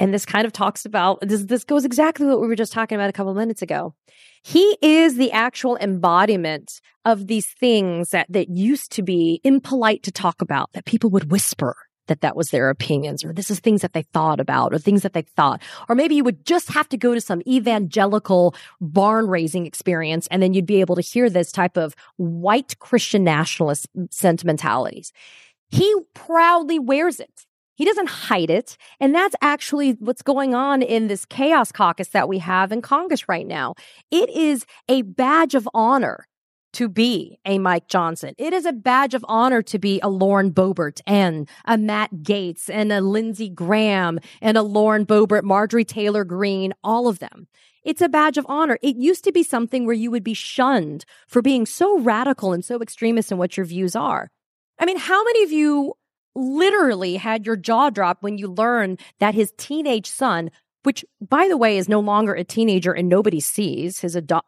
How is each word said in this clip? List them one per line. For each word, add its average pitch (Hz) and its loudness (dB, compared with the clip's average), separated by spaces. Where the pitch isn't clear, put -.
and 190 2
this 202 -2
kind 214 0
of 214 -8
talks 208 -4
about, 196 0
this, 202 -2
this 233 -2
goes 285 2
exactly 294 0
what 269 2
we 226 0
were 226 0
just 214 -4
talking 220 -4
about 202 -2
a - -4
couple 190 -4
minutes 220 -4
ago. 160 -6
He 403 4
is 311 6
the 254 2
actual 240 -2
embodiment 180 0
of 202 2
these 220 -2
things 190 0
that, 175 0
that 185 0
used 196 -2
to 214 -4
be 170 0
impolite 262 2
to - -8
talk - -4
about, 143 -4
that - -14
people 226 0
would 175 0
whisper - -2
that 156 -2
that 151 0
was 160 -4
their 135 2
opinions, 143 -4
or 160 -10
this 190 -8
is 202 -4
things 208 2
that 180 -4
they 160 -4
thought 156 0
about, 131 0
or 156 0
things 196 2
that 190 -4
they 165 -4
thought. 143 0
Or 233 2
maybe 302 2
you 285 4
would 214 -2
just 339 0
have 302 -2
to 269 -4
go 240 2
to 233 -2
some 175 -4
evangelical 202 2
barn 196 2
raising 175 -2
experience, 160 -4
and 190 0
then 185 4
you'd 185 0
be 202 4
able 180 2
to 180 -2
hear 240 2
this 175 0
type 180 0
of 160 -2
white 180 -2
Christian - 0
nationalist 151 0
sentimentalities. 160 -2
He 403 2
proudly 330 2
wears 277 0
it. - -20
He 294 -2
doesn't 381 0
hide 175 -2
it. - -2
And 277 4
that's 370 2
actually 285 0
what's 233 -6
going 269 0
on 269 0
in 226 0
this 202 -6
chaos 277 0
caucus 180 0
that 165 0
we 190 -2
have 185 0
in 220 -4
Congress 311 -2
right 175 -4
now. 143 -6
It 359 2
is 302 0
a 254 2
badge 269 2
of 233 -2
honor 226 0
to 240 -2
be 202 0
a 196 0
Mike 185 0
Johnson. 165 -2
It 311 -4
is 359 -2
a 339 -2
badge 254 2
of 247 -4
honor 233 2
to 214 -4
be 196 0
a 208 0
Lauren 196 2
Boebert 180 0
and 180 0
a 226 0
Matt 214 -2
Gaetz 185 -4
and 214 0
a 202 0
Lindsey 214 -2
Graham 185 0
and 220 2
a 220 4
Lauren 214 2
Boebert, 208 4
Marjorie 208 2
Taylor 208 -2
Greene, 190 -4
all 233 0
of 196 -2
them. - -18
It's 311 -2
a 339 4
badge 302 2
of 277 -4
honor. 285 0
It 269 0
used 285 0
to 381 0
be 339 4
something 240 -2
where 233 0
you 226 -4
would 226 -4
be 226 -4
shunned 190 -2
for 240 0
being 247 2
so 392 2
radical 233 0
and 175 -4
so 240 -6
extremist 226 -2
in 185 -4
what 180 -2
your 190 -4
views 180 -4
are. 262 -4
I - 0
mean, 370 0
how 381 0
many 466 4
of 349 0
you 294 0
literally 269 2
had 214 -4
your 226 -2
jaw 226 2
drop 190 0
when 202 -6
you 202 -8
learned 202 0
that 208 2
his 214 2
teenage 285 -4
son, 170 -2
which, - -2
by 285 2
the 370 2
way, 220 2
is 185 -2
no 214 2
longer 208 0
a 175 -6
teenager 185 0
and 180 0
nobody 190 2
sees, 170 -4
his 175 -4
ado-, 165 -2